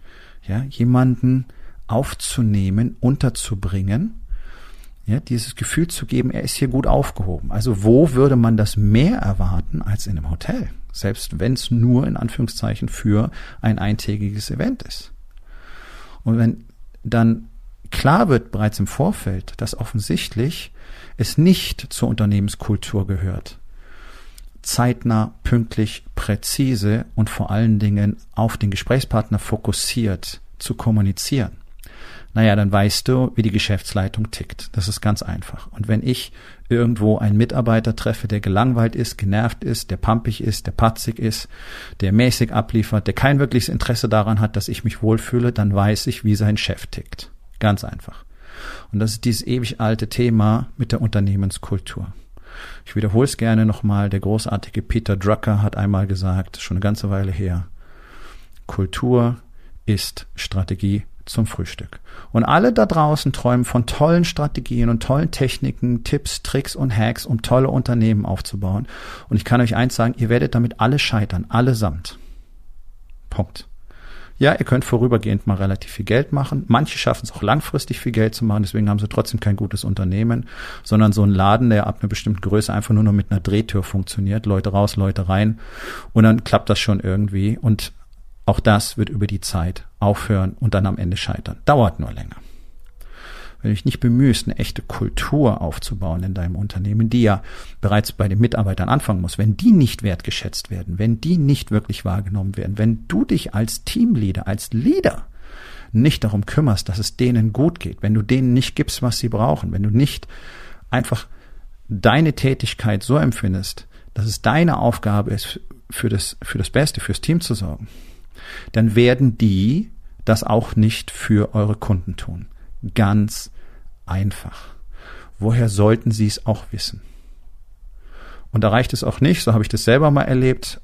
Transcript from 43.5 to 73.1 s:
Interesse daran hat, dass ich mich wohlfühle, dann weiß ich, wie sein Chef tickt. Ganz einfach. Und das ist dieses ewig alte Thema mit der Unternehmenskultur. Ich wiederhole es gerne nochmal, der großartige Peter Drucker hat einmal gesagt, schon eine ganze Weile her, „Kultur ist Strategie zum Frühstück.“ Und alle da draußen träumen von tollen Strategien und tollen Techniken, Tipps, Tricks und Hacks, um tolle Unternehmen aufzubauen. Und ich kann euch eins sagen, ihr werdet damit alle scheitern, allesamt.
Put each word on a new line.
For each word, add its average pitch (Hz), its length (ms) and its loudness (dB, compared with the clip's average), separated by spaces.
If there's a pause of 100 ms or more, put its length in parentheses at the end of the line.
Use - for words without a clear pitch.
Interesse - 400 0
daran 107 300 2
hat, 110 160 0
dass 98 120 -4
ich - 160 -6
mich - 160 -2
wohlfühle, 117 520 2
dann 104 220 2
weiß 104 340 2
ich, - 160 -6
wie 107 100 4
sein 104 240 2
Chef - 280 -4
tickt. - 440 -12 (280)
Ganz 101 260 2
einfach. - 420 -12 (640)
Und 104 60 0
das 107 140 0
ist 110 120 -8
dieses 117 220 0
ewig 104 340 -4
alte 113 280 0
Thema 113 680 2
mit 117 160 -2
der 120 80 0
Unternehmenskultur. 98 1080 -2 (760)
Ich - 120 -8
wiederhole 107 280 4
es 139 120 -2
gerne 110 300 4
nochmal, 101 420 0
der 95 120 0
großartige 104 640 -2
Peter 113 340 0
Drucker 104 460 2
hat 104 140 0
einmal 98 300 2
gesagt, 95 520 -2
schon - 180 -6
eine 95 60 -2
ganze 104 280 0
Weile 98 220 -2
her, 87 340 -2 (1000)
„Kultur 120 680 0 (480)
ist - 500 -4
Strategie 98 720 -2 (220)
zum 110 200 0
Frühstück.“ - 540 -10 (320)
Und 113 120 2
alle 180 280 4
da 220 140 4
draußen 151 460 2
träumen 123 340 2
von 117 180 0
tollen 170 400 4
Strategien 123 640 0
und 113 140 0
tollen 131 300 0
Techniken, 123 720 -2
Tipps, - 400 -4
Tricks - 320 -4
und 127 220 0
Hacks, 110 300 0
um 117 160 -2
tolle 127 260 4
Unternehmen 113 560 2
aufzubauen. 101 600 -4 (420)
Und - 80 0
ich - 80 2
kann 120 160 4
euch 117 160 2
eins 123 200 0
sagen, 120 200 2
ihr 110 140 0
werdet 120 240 2
damit 117 260 0
alle 127 180 2
scheitern, 104 520 0
allesamt. 110 680 0 (1080)